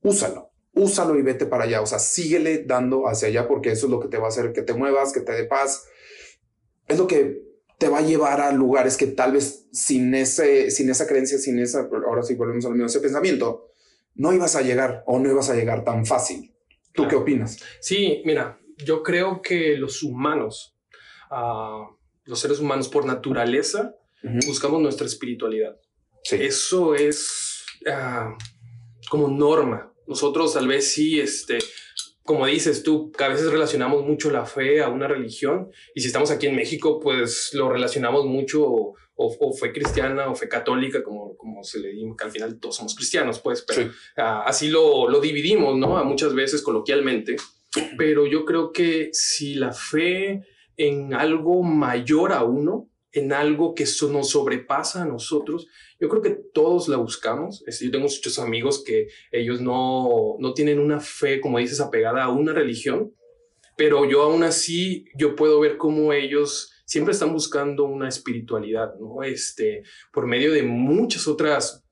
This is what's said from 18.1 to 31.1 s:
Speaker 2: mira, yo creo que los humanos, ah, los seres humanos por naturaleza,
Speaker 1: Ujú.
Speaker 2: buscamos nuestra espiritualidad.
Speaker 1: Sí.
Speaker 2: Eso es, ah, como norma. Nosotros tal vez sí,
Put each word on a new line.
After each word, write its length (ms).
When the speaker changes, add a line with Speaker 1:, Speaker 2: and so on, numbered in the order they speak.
Speaker 2:
mira, 340
yo 260
creo 380
que 340
los 280
humanos, 760
ah, 560
los 160
seres 200
humanos 280
por 180
naturaleza, 920
Speaker 1:
Ujú. 240
Speaker 2:
buscamos 340
nuestra 240
espiritualidad. 720
Speaker 1:
Sí. 160
Speaker 2:
Eso 560
es, 680
ah, 480
como 180
norma. 640
Nosotros 460
tal 140
vez 200
sí, 320